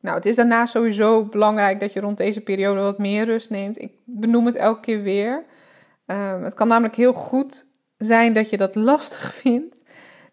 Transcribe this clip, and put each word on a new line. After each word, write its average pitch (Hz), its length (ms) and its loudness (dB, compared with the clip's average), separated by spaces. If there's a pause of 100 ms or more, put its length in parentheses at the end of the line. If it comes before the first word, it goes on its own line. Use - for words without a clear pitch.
Nou, - 160 -6
het 180 100 -4
is 226 100 0
daarnaast 233 360 2
sowieso 220 520 2
belangrijk 208 560 2
dat 202 120 -6
je 196 80 -4
rond 202 160 -6
deze 208 240 -2
periode 196 400 -2
wat 202 180 -2
meer 208 260 -2
rust 226 260 -4
neemt. 202 300 -8
Ik - 120 -14 (120)
benoem 233 420 2
het 233 80 0
elke 220 260 0
keer 214 220 -4
weer. 208 420 -2 (640)
Ehm, 190 340 -6
het - 120 -8
kan 226 140 0
namelijk 226 280 2
heel 247 160 4
goed 262 540 -6 (300)
zijn 226 360 2
dat 214 180 0
je 202 60 -2
dat 196 180 0
lastig 254 600 0
<laughs> - 80 -20
vindt. 262 340 0 (560)